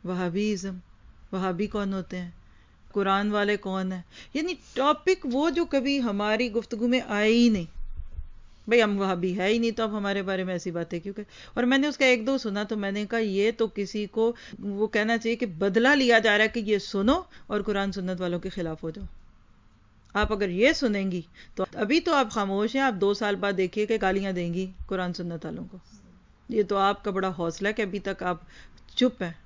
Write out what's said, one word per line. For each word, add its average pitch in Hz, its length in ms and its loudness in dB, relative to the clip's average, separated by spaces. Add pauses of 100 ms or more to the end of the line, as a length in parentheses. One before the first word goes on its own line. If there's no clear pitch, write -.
वहाबीज़्म, 185 720 -2 (520)
वहाबी 185 340 -2
कौन 202 260 -4
होते 185 240 -6
हैं, 175 180 -8 (600)
कुरान 196 360 2
वाले 208 260 2
कौन 190 360 -4
हैं, 180 120 -8 (320)
यानी 320 220 -2 (180)
topic 302 500 2
वो 277 240 2
जो 330 140 0
कभी 277 340 0
हमारी 214 500 2
गुफ्तगू 226 400 -2
में 247 140 2
आए 208 280 2
ही 240 200 8
नहीं। 180 160 0 (1000)
भाई, 233 120 6
हम 202 180 4
वहाबी 185 340 0
है 190 160 0
ही 233 100 4
नहीं, 233 140 2
तो 226 100 -4
अब 214 120 -2
हमारे 202 280 -2
बारे 185 220 -2
में 185 100 -4
ऐसी 175 160 -6
बातें 170 300 -6
क्यों 196 140 -10
करें? 208 120 -12 (300)
और 240 80 2
मैंने 269 240 4
उसका 277 180 2
एक 247 180 4
दो 269 140 0
सुना, 208 260 -4
तो 214 120 -4
मैंने 202 300 -4
कहा, 226 140 -2
"ये 208 320 2
तो 220 160 0
किसी 202 380 -4
को 226 300 0 (240)
वो 202 260 -2
कहना 220 300 0
चाहिए 226 200 -2
कि 233 100 -2
बदला 202 480 4
लिया 240 240 6
जा 214 180 4
रहा 214 60 6
है 220 60 4
कि 226 120 -2
ये 208 180 2
सुनो 226 500 2 (220)
और 208 120 -2
कुरान 196 300 -2
सुन्नत 185 280 -6
वालों 175 200 -2
के 185 100 -8
खिलाफ 165 320 -6
हो 160 80 -6
जाओ।" 190 160 -12 (1120)
आप 208 160 2
अगर 196 180 0
ये 233 240 4
सुनेंगी 196 520 -2 (300)
तो 190 100 -2 (100)
अभी 277 240 2
तो 339 120 0
आप 262 200 2
खामोश 208 440 -2
हैं, 269 60 2
आप 254 120 2
दो 196 200 2
साल 202 220 -2
बाद 196 180 -2
देखिए 190 320 -2
कि 226 120 0
गालियां 196 360 0
देंगी 180 360 -4 (180)
कुरान 180 240 -2
सुन्नत 170 320 -8
वालों 165 200 -8
को। 180 160 -16 (720)
ये 220 120 2
तो 196 140 0
आपका 196 340 2
बड़ा 190 180 -2
हौसला 180 400 -2
है 220 40 0
कि 214 100 -2
अभी 196 160 -4
तक 196 240 -6
आप 180 240 -4 (500)
चुप 247 260 2
हैं। 165 240 -8